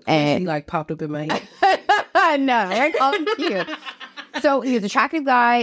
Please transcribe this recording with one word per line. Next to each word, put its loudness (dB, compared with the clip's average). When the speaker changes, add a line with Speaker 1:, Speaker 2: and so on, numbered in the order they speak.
Speaker 1:
And 2
Speaker 2:
And 0
Speaker 1:
he, -2
like, -6
popped -6
up -8
in -8
my -8
head. -4
Speaker 2:
<laughs> 2
No, 2
I 0
call 2
him -4
Q. -2
Speaker 1:
<laughs> -8
Speaker 2:
So 2
he's 0
an -4
attractive 0
guy, 2